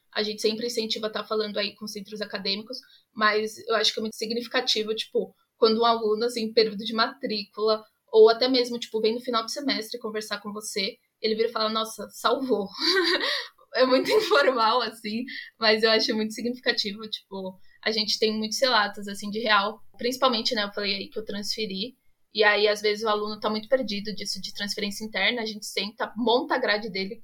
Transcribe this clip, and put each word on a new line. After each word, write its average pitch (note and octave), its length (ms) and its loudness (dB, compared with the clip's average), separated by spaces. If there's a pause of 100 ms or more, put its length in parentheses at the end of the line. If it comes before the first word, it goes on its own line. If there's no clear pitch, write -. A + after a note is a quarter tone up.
(120)
a - 100 -2
gente G#3 200 -6
sempre A3 240 0
incentiva A3 400 -4
a G#3+ 40 -6
tá G#3+ 120 -4
falando G#3+ 360 -2
aí G3+ 180 -4
com G#3+ 100 -12
centros G3+ 340 -10
acadêmicos, G3+ 580 -6 (360)
mas G#3+ 440 2 (100)
eu A3+ 80 4
acho A3 160 2
que - 80 -6
é - 20 -2
muito G#3+ 140 -6
significativo, A3+ 800 -2
tipo, G#3+ 380 -4 (240)
quando A3 240 4
um A#3 40 4
aluno, A3+ 400 2
assim, A#3+ 200 -2
em A3 80 -4
período G#3+ 320 2
de A3+ 80 -6
matrícula, G#3+ 920 -2 (260)
ou A3 180 10
até A3+ 200 4
mesmo, A#3+ 300 0
tipo, A3 220 -6
vem A3 140 2
no B3 60 -6
final A3+ 240 -2
do - 60 -8
semestre A3+ 500 -4
conversar G#3+ 400 -8
com G#3 120 -10
você, G#3 440 -6 (240)
ele A3 140 0
vira A3+ 140 2
e A#3 40 -8
fala, A3 160 -2
"Nossa, A3 420 -6
salvou." A#3 560 0 (100)
<laughs> F4+ 800 0 (160)
É B3+ 100 4
muito C4 260 4
<laughs> - 0 -
informal, C4 680 4
assim, A3 440 -4 (360)
mas A3 220 4
eu A3+ 80 6
acho A3+ 260 4
muito A3 160 -2
significativo, A3+ 680 -2
tipo, F#3+ 520 -10 (300)
a G#3+ 80 0
gente G#3+ 260 -2
tem A3 140 2
muitos A3 260 -4
relatos, G#3+ 480 2
assim, G3+ 220 -8
de G#3 120 -6
real, G#3+ 380 2 (200)
principalmente, A#3+ 560 0
né, G#3+ 100 0
eu G3+ 80 -6
falei G3+ 220 -2
aí G3 160 -6
que - 80 -10
eu G3+ 60 -6
transferi, G3+ 720 -6 (380)
e G#3 100 2
aí, G#3 240 6
às G#3 140 2
vezes, G#3 240 0
o A3+ 60 2
aluno G#3+ 280 -2
tá A3 120 -2
muito G#3+ 180 -4
perdido G#3 460 -2
disso, G3 260 -8
de - 140 -12
transferência G3+ 500 -6
interna, G#3+ 380 -2
a A3 40 -6
gente G#3+ 200 -10
senta, G#3 500 -6
monta A#3+ 380 2
a C4 40 2
grade G#3+ 320 0
dele G3 340 -6